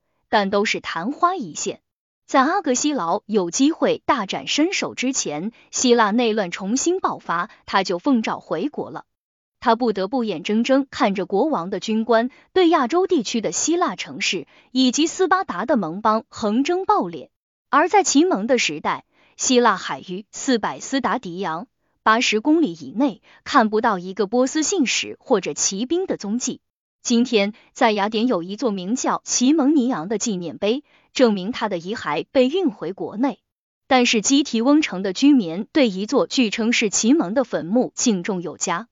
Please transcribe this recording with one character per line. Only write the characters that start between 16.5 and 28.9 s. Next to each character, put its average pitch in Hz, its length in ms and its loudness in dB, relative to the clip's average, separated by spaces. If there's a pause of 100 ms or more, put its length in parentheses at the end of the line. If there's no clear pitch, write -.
征 359 220 -2
暴 403 160 2
敛。 165 260 -10 (400)
而 311 200 4
在 381 160 4
奇 285 200 4
蒙 254 220 0
的 247 120 2
时 156 220 -2
代， 175 240 -6 (320)
希 240 240 2
腊 220 160 4
海 151 240 -8
域 185 300 -10
四 - 280 -2
百 156 220 -4
斯 269 200 -4
达 226 180 -2
迪 180 200 -10
扬 170 280 -6 (380)
八 220 160 4
十 220 200 0
公 311 220 2
里 214 100 0
以 151 200 -14
内 214 280 -2 (240)
看 240 240 4
不 214 120 0
到 220 180 0
一 185 160 -10
个 202 120 -2
波 247 200 2
斯 311 160 -2
信 302 240 0
使 104 340 -4
或 208 200 0
者 165 120 -6
骑 190 320 -4
兵 349 220 -2
的 208 100 -4
踪 208 220 -4
迹。 - 220 -6 (420)
今 233 220 2
天 208 280 2 (200)
在 - 200 2
雅 208 160 0
典 240 200 0
有 190 140 0
一 190 140 -8
座 233 140 -2
名 190 240 -4